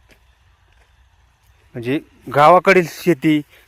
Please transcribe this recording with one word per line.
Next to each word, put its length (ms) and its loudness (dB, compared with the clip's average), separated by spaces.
म्हणजे 240 -8
गावाकडील 540 2
शेती, 500 -4